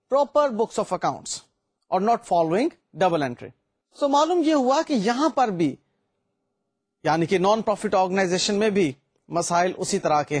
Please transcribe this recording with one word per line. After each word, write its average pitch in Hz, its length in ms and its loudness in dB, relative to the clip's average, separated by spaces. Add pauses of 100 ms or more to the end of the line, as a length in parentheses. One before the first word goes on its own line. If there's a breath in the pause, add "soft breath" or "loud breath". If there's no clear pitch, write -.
(140)
proper 285 320 2 (140)
books 220 240 -4
of 185 140 -8
accounts - 360 -6 (560)
or 185 100 2 (100)
not 233 200 -2
following 175 400 2 (340)
double 165 240 0
entry۔ 120 220 -12 (500)
So 285 100 0
معلوم 320 360 2
یہ 311 80 2
ہوا 269 320 2
کہ 269 140 0 (100)
یہاں 269 240 0
پر 214 240 0
بھی، 147 160 0 (1300)
یعنی 156 220 0
کہ 190 120 0 (100)
نان 220 140 2
پروفٹ 208 320 -2 (100)
organization 185 500 -2 (100)
میں 220 140 2
بھی 165 120 2 (380)
مسائل 170 480 0
اسی 185 220 -4
طرح 151 240 0 (100)
کے 147 80 0